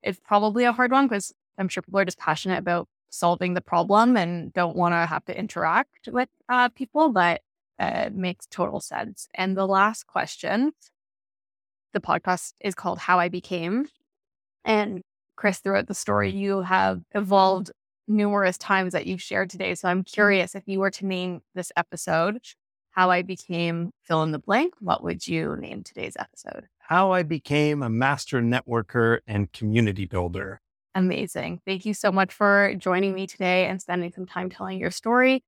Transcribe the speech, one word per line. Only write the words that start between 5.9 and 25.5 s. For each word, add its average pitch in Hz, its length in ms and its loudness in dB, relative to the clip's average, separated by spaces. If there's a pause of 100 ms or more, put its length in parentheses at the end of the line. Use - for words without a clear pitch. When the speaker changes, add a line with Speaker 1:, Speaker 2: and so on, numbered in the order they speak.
Speaker 1:
with, 247 200 -2 (180)
uh, 247 220 2
people, 285 420 2
but, 175 300 2 (380)
uh, - 280 -2
it - 80 -8
makes 185 320 -6
total - 340 -4
sense. - 520 -10
And 185 240 -2
the 190 100 0
last 196 400 2
question, 233 680 -2 (1200)
the 208 80 -2
podcast - 600 -2
is 196 140 -4
called 180 240 -6
How 180 200 2
I 175 100 0
Became. 180 580 -4 (760)
And 208 380 0 (360)
Chris, 196 220 0
throughout 196 280 0
the 208 60 -6
story, 202 360 0
you 196 320 -2
have 185 420 2 (100)
evolved 190 580 4 (360)
numerous 202 500 2
times 190 360 0
that 180 120 -2
you've 185 160 -4
shared 190 280 -4
today. 185 260 -6
So 185 140 -2
I'm 185 140 2
curious 196 520 2
if 196 120 -10
you 190 120 -2
were 190 120 2
to 190 140 -10
name 180 360 -4 (120)
this 180 220 -8
episode, 175 680 -2 (540)
how 185 160 4
I 180 120 2
became 170 680 -4 (120)
fill 160 200 2
in 160 80 0
the 151 80 -4
blank, 269 400 0
what - 240 -2
would 170 240 -6
you 160 300 -4